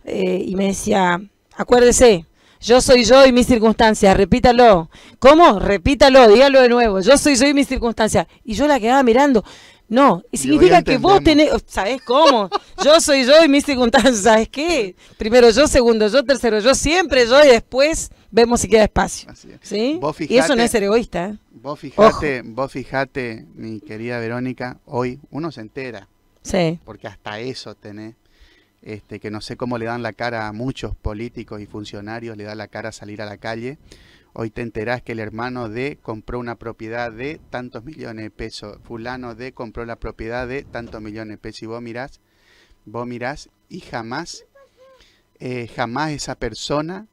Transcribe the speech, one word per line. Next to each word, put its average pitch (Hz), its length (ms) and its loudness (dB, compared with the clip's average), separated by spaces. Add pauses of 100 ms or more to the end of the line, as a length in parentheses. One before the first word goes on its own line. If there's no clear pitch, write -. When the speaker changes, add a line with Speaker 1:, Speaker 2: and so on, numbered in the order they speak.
Speaker 1:
eh, 185 420 -4
y 196 100 -6
me 196 120 -2
decía, 190 540 -2 (340)
"Acuérdese, 240 680 4 (340)
yo 240 220 4
soy 247 240 4
yo 262 200 8
y 262 60 6
mis 247 160 2
circunstancias, 220 720 4
repítalo". 214 720 4 (300)
"¿Cómo?". 294 400 6
"Repítalo, 247 680 4
dígalo 262 340 6
de 247 60 6
nuevo, 233 320 2
yo 240 180 4
soy 285 200 2
yo 269 100 2
y 294 60 2
mis 277 160 0
circunstancias". 226 580 -2 (160)
Y 226 100 -10
yo 254 140 -2
la 277 140 2
quedaba 254 220 2
mirando. 247 420 2 (420)
"No, 233 420 2
y - 60 -10
Speaker 2:
Y - 0 -
hoy - 40 -6
Speaker 1:
significa 330 440 4
que 262 140 -2
vos 359 220 4
Speaker 2:
entendemos. 294 440 2
Speaker 1:
tenés, - 100 -20
¿sabés 226 280 -6
cómo? 247 480 2 (340)
Yo 311 160 4
soy 277 260 0
yo 302 200 6
y - 20 2
mis 277 160 2
circunstancias, 254 540 0
¿sabés 220 320 2
qué? 277 480 -4 (200)
Primero 233 320 4
yo, 247 200 4
segundo 226 400 2
yo, 262 160 0
tercero 233 340 -2
yo, 240 160 2
siempre 285 500 0
yo 262 200 4
y - 20 8
después 262 640 0 (180)
vemos 233 300 2
si 196 80 -6
queda 214 160 4
espacio". - 480 -4
Speaker 2:
Así - 180 -20
es. - 120 -20
Speaker 1:
¿Sí? 247 400 -6
Speaker 2:
Vos - 180 -8
Speaker 1:
Y 175 180 0
eso - 120 2
no 269 60 0
Speaker 2:
fijate, 233 100 0
Speaker 1:
es 226 60 -4
ser 208 120 -2
egoísta, 202 460 -4
¿eh? 214 80 -14 (140)
Speaker 2:
vos 139 280 -14
fijate, 151 640 0
Speaker 1:
Ojo. 117 100 -18
Speaker 2:
vos 131 220 -8
fijate, 127 720 -8 (100)
mi 110 240 -14
querida 117 400 -12
Verónica, 123 680 -10
hoy 127 360 -8 (100)
uno 160 220 -10
se 117 80 -18
entera. 110 480 -16 (340)
Speaker 1:
Sí. 170 420 -4
Speaker 2:
Porque 110 220 -20
hasta 107 340 -14
eso 120 340 -14
tenés, 107 400 -20 (680)
este, 104 380 -18
que 110 120 -14
no 107 100 -12
sé 120 160 -14
cómo 123 200 -8
le 113 80 -8
dan 120 160 -10
la 110 120 -10
cara 113 340 -8
a 107 60 -12
muchos 117 420 -10
políticos 110 640 -12
y 104 60 -16
funcionarios, 107 720 -14
le 101 80 -16
da 107 100 -14
la 104 140 -16
cara 110 200 -12
a 104 40 -14
salir 104 280 -16
a 107 40 -12
la 104 100 -16
calle. 113 420 -12 (540)
Hoy 113 180 -10
te 123 120 -14
enterás 117 400 -8
que - 100 -16
el 110 80 -10
hermano 117 480 -10
de 123 340 -10
compró 117 380 -14
una 120 160 -12
propiedad 113 560 -12
de 135 380 -14
tantos 123 340 -14
millones 120 400 -16
de 107 60 -16
pesos, 110 540 -16
fulano 120 520 -14
de 127 160 -16
compró 117 320 -16
la 117 140 -14
propiedad 117 500 -12
de 135 160 -12
tantos 117 380 -16
millones 107 320 -16
de 101 40 -20
pesos, - 260 -18
y - 20 -16
vos 117 160 -14
mirás, 120 400 -16 (640)
vos 117 200 -12
mirás 123 440 -12 (180)
y 185 140 -18
jamás, 135 640 -14 (920)
eh, 127 360 -12
jamás 131 360 -6
esa 135 240 -12
persona 156 760 -10